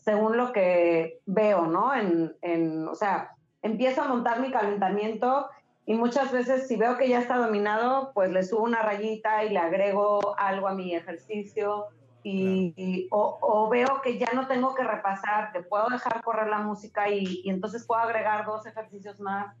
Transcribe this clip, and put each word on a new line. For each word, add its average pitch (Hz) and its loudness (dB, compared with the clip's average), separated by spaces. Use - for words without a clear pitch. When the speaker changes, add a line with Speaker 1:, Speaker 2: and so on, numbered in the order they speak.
Speaker 1:
según 220 2
lo 247 0
que 170 4
veo, 196 4
¿no? 202 2
En, 170 0
en, 165 0
o - -6
sea, 190 -2
empiezo 254 0
a 285 -2
montar 240 0
mi 262 -2
calentamiento 208 0
y 214 0
muchas 240 0
veces, 254 0
si 233 0
veo 240 2
que 254 2
ya 240 4
está 247 0
dominado, 226 0
pues, 185 2
le 185 2
subo 214 0
una 233 2
rayita 214 0
y 214 -2
le 196 2
agrego 202 2
algo 196 0
a 190 -2
mi 185 -4
ejercicio 202 -6
y, 190 0
Speaker 2:
Claro. 185 -6
Speaker 1:
y, 185 -4
o, 208 0
o 214 2
veo 247 2
que 240 -2
ya 233 -2
no 254 -2
tengo 254 0
que 254 -2
repasar, 208 -2
que 175 -6
puedo 208 0
dejar 240 -4
correr 214 -2
la 208 0
música 208 -4
y, 190 -2
y 190 -4
entonces 190 -6
puedo 226 0
agregar 214 0
dos 214 -6
ejercicios 208 -14
más 202 -6